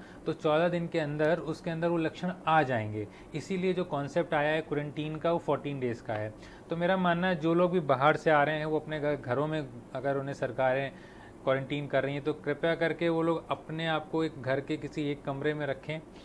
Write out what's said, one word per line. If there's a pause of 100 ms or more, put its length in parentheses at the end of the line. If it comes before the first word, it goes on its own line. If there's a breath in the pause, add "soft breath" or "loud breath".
(260 loud breath)
तो
चौदह
दिन
के
अंदर
उसके
अंदर
वो
लक्षण (140)
आ
जाएंगे। (260 loud breath)
इसीलिए
जो
कॉन्सेप्ट
आया
है
क्वारंटीन
का
वो
fourteen
days
का
है। (360 loud breath)
तो
मेरा
मानना
है
जो
लोग
भी
बाहर
से
आ
रहे
हैं
वो
अपने
घर,
घरों
में (260)
अगर
उन्हें
सरकारें (520 loud breath)
quarantine
कर
रही
हैं
तो
कृपया
करके
वो
लोग
अपने
आप
को
एक
घर
के
किसी
एक
कमरे
में
रखें, (240 loud breath)